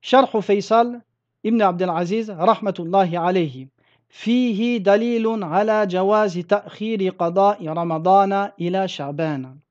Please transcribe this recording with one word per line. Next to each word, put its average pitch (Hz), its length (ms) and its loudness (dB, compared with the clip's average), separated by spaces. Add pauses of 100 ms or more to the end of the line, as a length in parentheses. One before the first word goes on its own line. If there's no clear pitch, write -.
Sharh 254 400 2
Faisal 226 600 0 (420)
ibn 226 180 0
Abdel 185 280 0
Aziz, 180 400 -4
rahmatullahi 185 840 0
alayhi. 165 540 -2 (400)
فيه 240 680 0
دليل 220 680 0
على 208 440 0
جواز 190 500 0
تأخير 202 720 -4
قضاء 185 580 0
رمضان 185 840 2 (100)
إلى 185 260 -2
شعبان. 143 680 -8 (140)